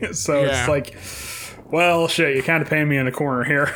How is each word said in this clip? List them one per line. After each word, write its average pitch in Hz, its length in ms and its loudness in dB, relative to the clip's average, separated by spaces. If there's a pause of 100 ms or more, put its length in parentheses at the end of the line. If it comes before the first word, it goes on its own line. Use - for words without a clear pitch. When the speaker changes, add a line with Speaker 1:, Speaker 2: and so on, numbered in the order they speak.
Speaker 1:
<laughs> - 80 -6
So 143 300 0
Speaker 2:
Yeah. 139 180 2
Speaker 1:
it's 123 80 0
like, 147 260 -2 (760)
well, 170 360 4
shit, 147 300 2
you 131 40 0
kinda 135 240 2
pay 151 200 0
me 143 120 2
in 135 80 2
a 127 60 -2
corner 131 320 -2
here. 143 320 2